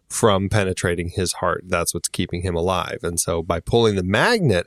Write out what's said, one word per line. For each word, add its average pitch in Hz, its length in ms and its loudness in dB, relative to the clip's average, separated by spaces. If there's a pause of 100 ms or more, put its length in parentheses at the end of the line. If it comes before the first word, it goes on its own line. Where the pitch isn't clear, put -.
from 98 400 2
penetrating 90 600 -2
his 87 240 -2
heart. 87 340 -4
That's 87 260 -2
what's - 160 -6
keeping 87 320 -4
him 90 140 -2
alive. 85 480 -2
And 85 160 -4
so 82 240 -2
by 85 160 -2
pulling 113 360 2
the 92 80 0
magnet 127 640 2